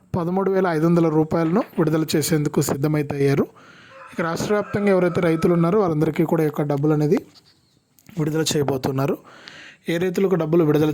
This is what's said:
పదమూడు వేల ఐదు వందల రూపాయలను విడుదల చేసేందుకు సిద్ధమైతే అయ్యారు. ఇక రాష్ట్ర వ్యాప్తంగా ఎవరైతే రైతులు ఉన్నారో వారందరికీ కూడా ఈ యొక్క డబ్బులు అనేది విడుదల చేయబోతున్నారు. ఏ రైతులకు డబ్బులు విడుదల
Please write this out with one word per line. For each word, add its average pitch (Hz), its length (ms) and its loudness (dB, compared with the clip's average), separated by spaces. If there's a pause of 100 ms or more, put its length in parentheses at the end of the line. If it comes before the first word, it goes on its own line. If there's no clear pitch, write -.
(140)
పదమూడు 190 380 -2
వేల 190 160 2 (100)
ఐదు 156 100 2
వందల 170 300 4
రూపాయలను 165 460 0 (160)
విడుదల 160 260 0 (100)
చేసేందుకు 151 540 0
సిద్ధమైతే 147 520 -2
అయ్యారు. 143 240 2 (640)
ఇక - 100 -12 (100)
రాష్ట్ర 170 260 -4
వ్యాప్తంగా 208 400 -2
ఎవరైతే 180 340 0
రైతులు 165 300 2
ఉన్నారో 170 260 2
వారందరికీ 160 460 0
కూడా 165 140 2
ఈ 151 60 0
యొక్క 147 220 -4
డబ్బులు 151 240 0
అనేది 151 220 2 (1000)
విడుదల 156 340 -2
చేయబోతున్నారు. 139 640 -2 (720)
ఏ 165 60 -2
రైతులకు 185 380 0
డబ్బులు 165 320 2
విడుదల 151 260 2